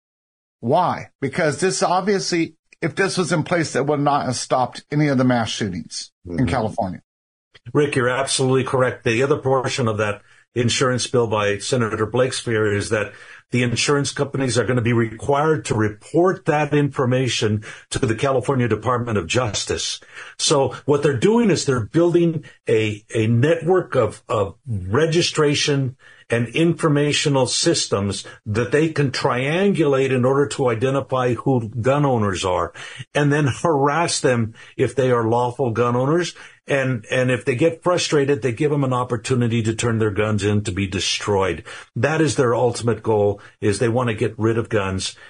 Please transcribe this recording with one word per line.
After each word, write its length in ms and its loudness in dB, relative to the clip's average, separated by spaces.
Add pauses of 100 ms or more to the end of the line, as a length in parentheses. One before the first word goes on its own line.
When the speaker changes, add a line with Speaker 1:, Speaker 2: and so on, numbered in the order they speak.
(600)
Speaker 1:
why? 500 0 (100)
Because 400 -2
this 220 0
obviously, 720 0 (240)
if 140 -4
this 240 0
was 140 -2
in 100 2
place, 340 -2
it 80 2
would 160 0
not 240 2
have 120 -2
stopped 540 -2
any 180 2
of 100 2
the 60 4
mass 260 2
shootings 600 -8 (140)
in 120 -8
Speaker 2:
Mm-hmm. 100 0
Speaker 1:
California. 560 -4 (720)
Speaker 2:
Rick, 220 2
you're 120 2
absolutely 560 0
correct. 400 0
The 180 2
other 160 2
portion 500 0
of 100 -2
that 240 -2 (320)
insurance 520 0
bill 200 2
by 320 0
Senator 480 -2
Blakespear 640 0
is 180 -2
that 220 -2 (380)
the 120 2
insurance 500 0
companies 440 -2
are 80 2
gonna 160 0
be 120 2
required 720 0
to 80 -4
report 720 0
that 260 0
information 920 0 (260)
to 80 -4
the 160 0
California 540 0
Department 500 0
of 80 -2
Justice. 720 -4 (380)
So 360 2 (120)
what 160 2
they're 160 0
doing 320 4
is 140 0
they're 200 0
building 600 2 (240)
a, 360 0 (100)
a 120 2
network 720 2
of, 320 0
of 260 -2 (120)
registration 1300 0 (340)
and 180 0
informational 1000 2
systems 800 -2 (220)
that 260 -2
they 160 2
can 220 0
triangulate 1000 0
in 140 2
order 240 2
to 200 -2
identify 640 0
who 340 0
gun 380 2
owners 400 0
are 260 0 (420)
and 160 2
then 160 2
harass 720 0
them 340 0 (220)
if 180 -2
they 160 2
are 180 2
lawful 420 0
gun 240 0
owners. 400 0 (320)
And, 440 -2
and 200 2
if 140 -2
they 120 0
get 260 0
frustrated, 580 0
they 120 -2
give 180 -2
them 140 0
an 100 0
opportunity 720 0
to 100 0
turn 240 -2
their 120 2
guns 320 0
in 220 0
to 80 -6
be 140 -2
destroyed. 800 -2 (300)
That 280 0
is 140 0
their 180 2
ultimate 480 0
goal, 400 2 (180)
is 180 0
they 120 0
want 180 0
to 60 -2
get 240 -4
rid 180 0
of 140 -4
guns, 440 -2 (160)